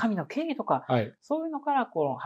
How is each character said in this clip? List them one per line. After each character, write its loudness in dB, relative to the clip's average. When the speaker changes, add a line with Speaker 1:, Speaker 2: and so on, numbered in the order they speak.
Speaker 1:
神 2
の -2
敬 -4
意 -2
と -4
か、 2
Speaker 2:
は 4
い。 -2
Speaker 1:
そ -2
う -4
い -2
う -6
の -6
か 0
ら、 2
こ 0
の -2